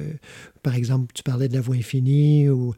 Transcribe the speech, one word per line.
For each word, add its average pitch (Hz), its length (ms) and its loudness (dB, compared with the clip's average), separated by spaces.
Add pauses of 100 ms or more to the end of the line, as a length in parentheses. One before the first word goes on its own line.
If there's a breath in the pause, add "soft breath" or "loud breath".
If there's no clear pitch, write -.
(600 loud breath)
par 127 140 -2
exemple, 123 380 -2
tu - 100 -14
parlais 131 240 -2
de 120 80 -4
la 135 60 -2
voie 127 140 -2
infinie 143 720 2
ou, 123 280 0